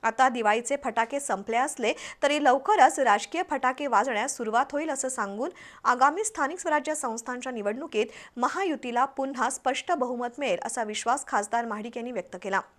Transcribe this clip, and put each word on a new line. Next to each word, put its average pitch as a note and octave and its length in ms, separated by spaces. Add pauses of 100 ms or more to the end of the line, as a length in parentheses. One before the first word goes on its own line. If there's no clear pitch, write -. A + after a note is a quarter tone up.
आता A#3 260
दिवाळीचे A#3 540
फटाके A#3 360
संपले A3+ 380
असले B3+ 360 (300)
तरी D4 200
लवकरच C#4+ 560
राजकीय A#3+ 500
फटाके C#4 380
वाजण्यास A#3 500
सुरुवात A3+ 340
होईल D4+ 180
असं C4 200
सांगून A3+ 400 (340)
आगामी C#4 400
स्थानिक E4 360
स्वराज्य D4+ 360
संस्थांच्या B3 560
निवडणुकीत A#3 540 (320)
महायुतीला C4 680
पुन्हा C4+ 440
स्पष्ट C4 420
बहुमत B3 480
मिळेल A3+ 240
असा A3+ 200
विश्वास A3+ 440
खासदार A3+ 380
महाडिक A3 320
यांनी A#3+ 140
व्यक्त F#3 300
केला. G3 200 (160)